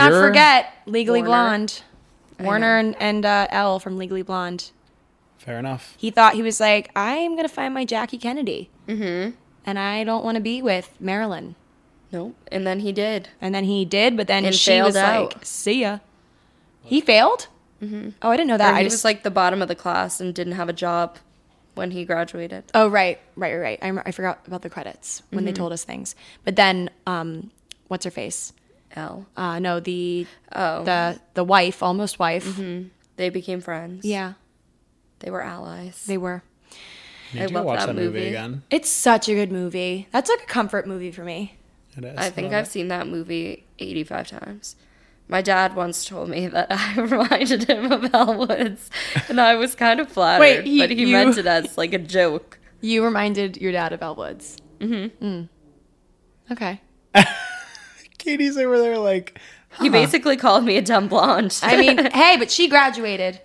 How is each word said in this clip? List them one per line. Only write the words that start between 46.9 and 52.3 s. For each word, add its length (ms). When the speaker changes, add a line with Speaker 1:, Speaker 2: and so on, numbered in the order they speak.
Speaker 3:
reminded 720
him 220
of 220
Elle 340
Woods, 420
and 120
I 160
was 200
kind 240
of 120
flattered, 300
Speaker 1:
Wait, 240
he, 140
Speaker 3:
but 100
he 120
Speaker 1:
you 60
Speaker 3:
meant 300
it 80
as, 320
like, 160
a 60
joke. 580